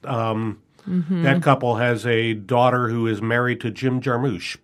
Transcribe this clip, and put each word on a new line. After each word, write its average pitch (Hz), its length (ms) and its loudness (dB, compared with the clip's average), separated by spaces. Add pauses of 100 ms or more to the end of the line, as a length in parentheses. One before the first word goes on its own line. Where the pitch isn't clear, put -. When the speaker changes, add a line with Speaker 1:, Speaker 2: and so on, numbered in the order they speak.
Speaker 1:
um, 113 540 -2 (320)
Speaker 2:
Mm-hmm. 180 340 -2
Speaker 1:
that 165 200 4
couple 131 320 2
has 117 320 0
a 113 260 2
daughter 123 560 2
who 117 180 0
is 104 140 -2
married 120 400 0
to 117 100 -4
Jim 127 300 -2
Jarmusch. 120 640 -4